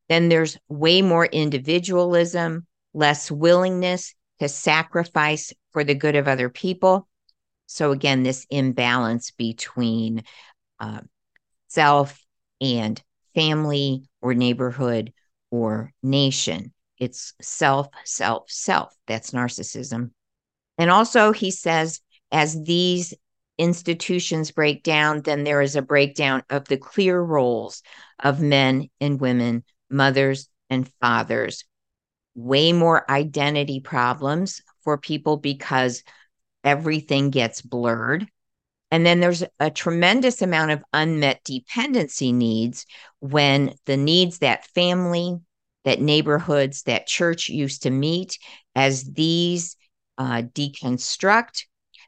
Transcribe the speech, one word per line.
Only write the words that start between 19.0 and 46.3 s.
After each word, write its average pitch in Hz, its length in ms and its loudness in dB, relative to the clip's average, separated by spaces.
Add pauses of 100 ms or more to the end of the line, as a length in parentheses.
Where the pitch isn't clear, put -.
That's 113 260 -8
narcissism. 123 800 -8 (680)
And 170 120 2
also, 214 440 6
he 190 180 -4
says, 165 480 -2 (320)
as 156 320 0
these 175 500 0 (440)
institutions 170 920 -2
break 151 300 0
down, 151 420 0
then 147 200 -2
there 147 180 2
is 139 140 0
a 143 60 2
breakdown 143 680 0
of 139 200 -6
the 139 80 0
clear 180 420 0
roles 123 640 -2 (400)
of 139 160 2
men 139 480 2 (140)
and 143 180 -2
women, 120 460 0 (240)
mothers 135 580 0 (220)
and 131 200 -2 (120)
fathers. 117 640 0 (680)
Way 135 380 2
more 165 400 4
identity 143 680 0
problems 135 800 -2 (240)
for 151 120 0
people 151 380 -4
because 139 640 -2 (640)
everything 143 640 0
gets 127 320 -2
blurred. 120 640 -2 (640)
And 165 140 4
then 175 160 6
there's 175 220 2 (160)
a 151 120 0
tremendous 185 680 2
amount 160 300 0
of 151 200 -2
unmet 151 540 0
dependency 151 880 -2
needs 117 520 -2 (340)
when 139 540 2 (120)
the 135 120 0
needs 170 420 2
that - 280 0
family, 175 680 -2 (480)
that - 160 0
neighborhoods, 147 840 0